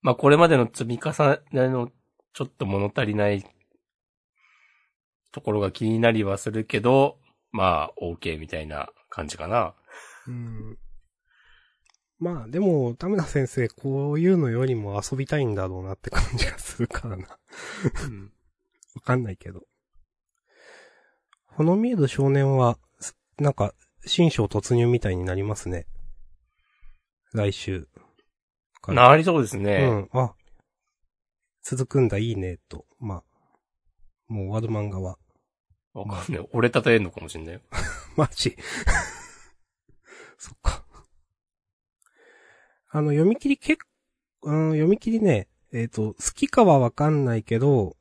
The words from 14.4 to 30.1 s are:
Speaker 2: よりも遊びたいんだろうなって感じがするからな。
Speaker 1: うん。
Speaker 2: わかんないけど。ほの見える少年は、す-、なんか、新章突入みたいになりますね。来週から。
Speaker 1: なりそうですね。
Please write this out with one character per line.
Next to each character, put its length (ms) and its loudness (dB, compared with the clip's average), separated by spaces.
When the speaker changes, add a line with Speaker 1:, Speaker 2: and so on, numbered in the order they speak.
Speaker 2:
よ 160 0
り 100 0
も 240 -4
遊 200 -6
び 80 -4
た 120 -2
い 60 0
ん 100 -2
だ 140 -4
ろ 120 -8
う 40 -10
な 100 -8
っ 40 -16
て 100 -14
感 140 2
じ 100 0
が 120 -8
す 220 -12
る 80 -2
か 200 -8
ら 100 -10
な。 200 -16
Speaker 1:
う 40 -8
ん。 220 -16
Speaker 2:
わ 80 -16
か 140 0
ん 60 -2
な 100 -8
い 40 -10
け 160 -18
ど。 140 -20
ほ 200 -2
の 120 4
見 140 0
え 60 -2
る 120 2
少 220 0
年 260 2
は、 220 2
す-、 180 -16
な 140 2
ん 20 -4
か、 220 -2
新 240 4
章 160 0
突 280 -2
入 120 4
み 140 2
た 100 -2
い 60 -2
に 80 -6
な 100 -4
り 80 -2
ま 140 -4
す 120 -10
ね。 180 -8
来 180 0
週 340 -8
か 140 -4
ら。 160 10
Speaker 1:
な 60 10
り 60 4
そ 140 2
う 60 4
で 60 0
す 100 -8
ね。 540 2